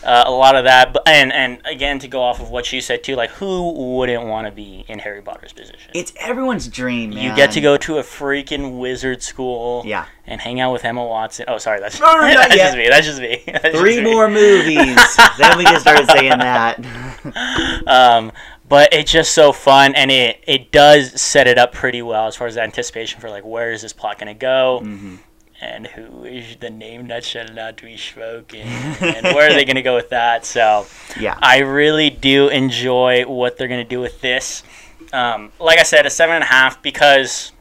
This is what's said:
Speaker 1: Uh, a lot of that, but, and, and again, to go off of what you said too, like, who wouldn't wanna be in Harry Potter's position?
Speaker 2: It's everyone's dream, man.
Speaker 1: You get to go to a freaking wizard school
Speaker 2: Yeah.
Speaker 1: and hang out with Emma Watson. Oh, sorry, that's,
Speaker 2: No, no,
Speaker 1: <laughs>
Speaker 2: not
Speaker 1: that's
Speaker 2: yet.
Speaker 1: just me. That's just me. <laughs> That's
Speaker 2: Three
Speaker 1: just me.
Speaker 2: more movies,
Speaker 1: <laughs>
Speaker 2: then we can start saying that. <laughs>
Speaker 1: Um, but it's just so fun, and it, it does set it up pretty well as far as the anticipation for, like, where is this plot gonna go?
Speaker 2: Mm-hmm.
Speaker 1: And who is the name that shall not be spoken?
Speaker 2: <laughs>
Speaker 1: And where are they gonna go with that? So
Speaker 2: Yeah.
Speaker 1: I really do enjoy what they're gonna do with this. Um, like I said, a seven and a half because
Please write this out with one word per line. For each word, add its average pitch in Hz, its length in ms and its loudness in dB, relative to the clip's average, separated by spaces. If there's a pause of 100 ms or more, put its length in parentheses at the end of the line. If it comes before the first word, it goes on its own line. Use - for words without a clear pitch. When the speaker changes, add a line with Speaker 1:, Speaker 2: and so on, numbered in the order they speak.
Speaker 1:
Uh, 120 220 4
a 131 40 -2
lot 131 260 4
of 123 80 0
that, 127 280 6
but, - 140 -2
and, 143 260 4
and 123 320 -4
again, 139 360 -8
to 135 80 -18
go 131 120 -8
off 123 200 -2
of 113 100 -14
what 120 220 -8
you 131 80 -6
said 120 240 -6
too, 135 100 -6
like, 117 160 -4
who 185 400 -8 (260)
wouldn't 123 280 -4
wanna 110 260 -8
be 101 380 -20
in 107 100 -16
Harry 101 240 -16
Potter's - 300 -20
position? - 420 -20
Speaker 2:
It's 180 240 -12
everyone's 240 480 -6
dream, 120 440 -8
man. 104 120 -10
Speaker 1:
You 110 140 -6
get 139 160 2
to 156 80 -4
go 143 160 2
to 156 220 -6
a 131 40 -6
freaking 139 760 -10
wizard 127 420 -8
school 123 640 -10
Speaker 2:
Yeah. 101 200 -8 (200)
Speaker 1:
and 110 140 -14
hang 123 180 -10
out 127 140 -2
with 123 120 -8
Emma 120 200 -6
Watson. 113 420 -10
Oh, 117 120 -6
sorry, 104 200 -4
that's, 101 220 -10
Speaker 2:
No, 302 140 4
no, 320 60 2
Speaker 1:
<laughs> - 20 -
Speaker 2:
not 294 120 4
Speaker 1:
that's - 220 4
Speaker 2:
yet. 185 100 4
Speaker 1:
just 131 100 -2
me. 117 120 0
That's 151 180 4
just 143 140 -10
me. 120 260 -8
<laughs> - 60 -12 (100)
That's 160 160 0
Speaker 2:
Three 202 160 2
Speaker 1:
just 226 100 -2
me. 226 80 2
Speaker 2:
more 220 160 4
movies, 208 880 4 (100)
Speaker 1:
<laughs> - 120 0
Speaker 2:
then - 200 6
we 180 60 -2
can 226 140 6
start 147 320 4
saying 135 280 4
that. 120 420 -2 (440)
<laughs> - 600 -8
Speaker 1:
Um, 120 460 4 (360)
but 143 240 6
it's 151 200 0
just 160 200 2
so 147 200 6
fun, 139 420 4
and 135 160 2
it, 123 360 0
it 135 260 -4
does 147 480 6
set 135 260 2
it 123 120 4
up 123 140 4
pretty 123 300 -6
well 110 240 -4
as 107 100 -8
far 120 120 -8
as 110 80 -10
the 117 60 -6
anticipation 113 580 -10
for, 117 100 -16
like, 101 140 -16
where 117 260 -8
is 110 120 -10
this 110 100 -18
plot 104 260 -12
gonna 104 160 -14
go? 127 480 -2
Speaker 2:
Mm-hmm. 101 340 -16 (420)
Speaker 1:
And 113 280 -16
who 120 380 -20
is 120 360 -18
the 117 80 -16
name 113 400 -20
that 120 160 -12
shall 117 240 -14
not 110 320 -16
be 113 160 -20
spoken? 113 720 -18
Speaker 2:
<laughs> 127 320 -12
Speaker 1:
And 170 240 -8 (100)
where 147 160 2
are - 40 -2
they 143 100 0
gonna 131 180 -2
go 127 120 -2
with 120 160 -6
that? 117 340 -2
So 107 420 0 (320)
Speaker 2:
Yeah. 107 220 -6
Speaker 1:
I 131 200 4
really 147 500 0
do 139 380 2
enjoy 127 800 0
what 123 300 -6
they're 131 120 -8
gonna 123 140 -8
do 123 180 -10
with 120 200 -10
this. 131 420 -6 (520)
Um, 117 440 -6
like 165 200 2
I 160 40 4
said, 147 220 4
a 139 60 -2
seven 165 240 0
and 156 100 -2
a - 40 -4
half 131 340 2
because 139 800 0